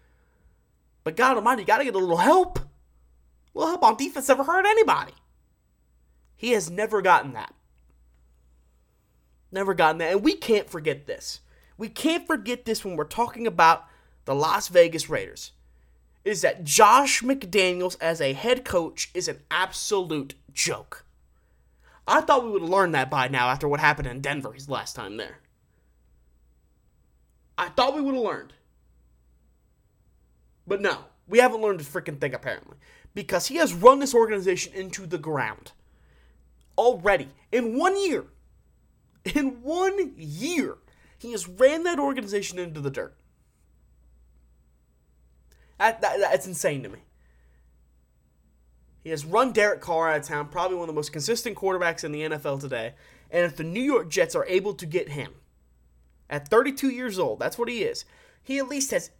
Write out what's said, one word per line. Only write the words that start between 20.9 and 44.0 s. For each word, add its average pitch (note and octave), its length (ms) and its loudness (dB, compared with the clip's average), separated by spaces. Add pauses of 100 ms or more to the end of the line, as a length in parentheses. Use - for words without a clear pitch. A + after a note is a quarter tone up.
I D4 120 6
thought B3 220 4
we A#3 80 -6
would G3 120 -2
have E3 80 -4
learned F#3 260 4
that C3 120 0
by C3+ 200 0
now B2+ 200 2
after C#3 200 -2
what C#3+ 100 0
happened C#3+ 300 2
in B2 120 -10
Denver C#3 320 -6
his C3+ 160 -18
last A#2+ 280 -8
time G#2 220 -10
there. F#2 200 -12 (2250)
I F3+ 120 -2
thought C4 260 0
we D4+ 60 -4
would C4+ 140 -2
have B3+ 100 -2
learned. D3 300 -6 (2000)
But G3+ 140 -2
no, F3+ 240 -2 (240)
we G3+ 100 2
haven't A#3 240 6
learned G3+ 180 -2
a D3 40 -14
freaking D3 360 -10
thing C#3 140 -4
apparently. - 420 -12 (380)
Because F#3 320 -4
he C4+ 100 -6
has D4+ 160 2
run A#3+ 280 8
this C4+ 140 0
organization G3+ 600 0
into F#3+ 320 -12
the E3 120 -6
ground. C#3+ 520 -6 (1040)
Already. G3+ 520 2 (240)
In A#3 260 0
one F#4 260 2
year. D4+ 200 -2 (1000)
In A#3+ 380 -2
one F4+ 540 -2
year. F3+ 640 -6 (400)
He A#3 140 -16
has F#3 140 -8
ran C4 380 4
that F4 160 0
organization G3+ 580 -4
into E3 220 -10
the C#3 100 -6
dirt. A2 260 -8 (2500)